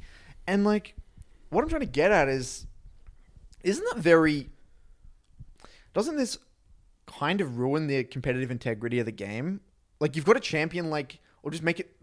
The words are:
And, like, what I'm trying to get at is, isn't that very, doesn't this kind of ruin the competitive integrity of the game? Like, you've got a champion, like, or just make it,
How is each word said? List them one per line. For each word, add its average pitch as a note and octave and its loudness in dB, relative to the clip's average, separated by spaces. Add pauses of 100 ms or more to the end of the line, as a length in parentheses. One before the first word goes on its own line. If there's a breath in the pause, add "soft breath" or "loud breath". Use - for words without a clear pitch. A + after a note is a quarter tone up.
(460 soft breath)
And, G3+ 4
like, G#3 0 (540)
what G3+ 2
I'm D#4+ -4
trying D#4+ -2
to B3+ -4
get D#3+ 4
at D#3+ 6
is, C3 -4 (960)
isn't A#3+ 0
that B3 -6
very, D#3 6 (1400 soft breath)
doesn't C4+ 0
this C4 -2 (680)
kind F3+ -2
of B2+ -4
ruin C#3+ 0
the C3+ 0
competitive B2+ -4
integrity A#2+ -2
of A2+ 0
the A2+ -4
game? A2 -6 (380)
Like, D3 0
you've D#3 -4
got A3 6
a - -4
champion, D#3+ -2
like, D3 -6 (220)
or D3 -8
just D#3 -6
make E3+ 0
it, - -12